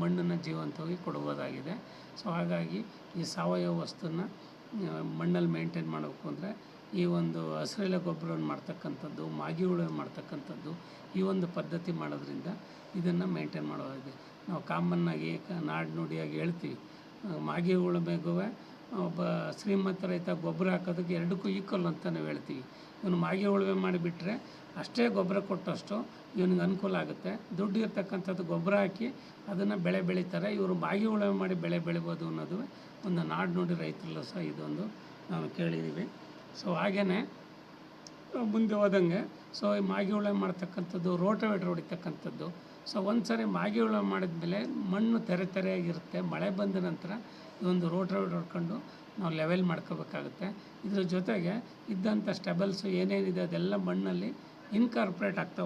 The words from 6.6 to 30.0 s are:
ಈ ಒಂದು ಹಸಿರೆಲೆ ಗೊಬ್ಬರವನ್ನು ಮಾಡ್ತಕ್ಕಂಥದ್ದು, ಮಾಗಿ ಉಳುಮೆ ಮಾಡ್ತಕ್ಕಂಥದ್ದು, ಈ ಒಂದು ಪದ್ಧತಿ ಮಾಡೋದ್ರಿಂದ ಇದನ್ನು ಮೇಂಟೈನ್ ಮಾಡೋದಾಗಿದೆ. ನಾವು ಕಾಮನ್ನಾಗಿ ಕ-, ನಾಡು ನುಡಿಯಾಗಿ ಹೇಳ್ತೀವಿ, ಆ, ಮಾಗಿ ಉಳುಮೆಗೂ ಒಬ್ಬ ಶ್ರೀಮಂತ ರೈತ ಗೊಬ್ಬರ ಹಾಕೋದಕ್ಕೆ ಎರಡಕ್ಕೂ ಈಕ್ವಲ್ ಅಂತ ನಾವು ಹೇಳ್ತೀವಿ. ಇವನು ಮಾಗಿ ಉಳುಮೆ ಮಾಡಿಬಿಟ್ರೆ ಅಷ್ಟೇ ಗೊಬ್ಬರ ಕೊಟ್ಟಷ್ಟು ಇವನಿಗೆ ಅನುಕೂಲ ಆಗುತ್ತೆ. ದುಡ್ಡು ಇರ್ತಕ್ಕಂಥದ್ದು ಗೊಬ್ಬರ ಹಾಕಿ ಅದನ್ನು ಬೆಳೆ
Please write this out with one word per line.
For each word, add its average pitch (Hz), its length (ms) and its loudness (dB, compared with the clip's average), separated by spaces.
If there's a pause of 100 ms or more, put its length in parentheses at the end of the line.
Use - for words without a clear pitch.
ಈ 175 40 6 (140)
ಒಂದು 165 220 2 (180)
ಹಸಿರೆಲೆ 92 480 0
ಗೊಬ್ಬರವನ್ನು 85 460 -2
ಮಾಡ್ತಕ್ಕಂಥದ್ದು, - 720 -6 (160)
ಮಾಗಿ 165 320 0
ಉಳುಮೆ 170 280 2
ಮಾಡ್ತಕ್ಕಂಥದ್ದು, 151 720 -8 (460)
ಈ 185 40 4 (100)
ಒಂದು 185 140 4 (100)
ಪದ್ಧತಿ 170 440 -2
ಮಾಡೋದ್ರಿಂದ 98 480 -6 (520)
ಇದನ್ನು 175 260 4 (100)
ಮೇಂಟೈನ್ 151 360 -4
ಮಾಡೋದಾಗಿದೆ. 135 420 -8 (340)
ನಾವು 170 120 -2 (120)
ಕಾಮನ್ನಾಗಿ 170 580 2 (160)
ಕ-, 85 140 -4 (100)
ನಾಡು 80 280 -2
ನುಡಿಯಾಗಿ 80 440 -2
ಹೇಳ್ತೀವಿ, - 360 -2
ಆ, - 600 -8 (120)
ಮಾಗಿ 175 240 4 (120)
ಉಳುಮೆಗೂ 170 480 2 (720)
ಒಬ್ಬ 170 160 -2 (380)
ಶ್ರೀಮಂತ 196 500 2
ರೈತ 90 180 0 (160)
ಗೊಬ್ಬರ 180 300 2
ಹಾಕೋದಕ್ಕೆ 180 460 0
ಎರಡಕ್ಕೂ 180 260 0 (100)
ಈಕ್ವಲ್ 190 340 0
ಅಂತ - 140 -4 (100)
ನಾವು 156 180 -2
ಹೇಳ್ತೀವಿ. 143 300 -6 (380)
ಇವನು 180 240 2
ಮಾಗಿ 190 200 2 (100)
ಉಳುಮೆ 196 200 4 (120)
ಮಾಡಿಬಿಟ್ರೆ 165 480 0 (460)
ಅಷ್ಟೇ 233 240 2 (120)
ಗೊಬ್ಬರ 190 220 4 (100)
ಕೊಟ್ಟಷ್ಟು - 480 -2 (420)
ಇವನಿಗೆ 180 280 6
ಅನುಕೂಲ 190 360 2
ಆಗುತ್ತೆ. 156 280 -4 (280)
ದುಡ್ಡು 196 260 2
ಇರ್ತಕ್ಕಂಥದ್ದು 190 580 -2 (100)
ಗೊಬ್ಬರ 170 300 4
ಹಾಕಿ 220 260 0 (420)
ಅದನ್ನು 202 260 2 (100)
ಬೆಳೆ 185 220 4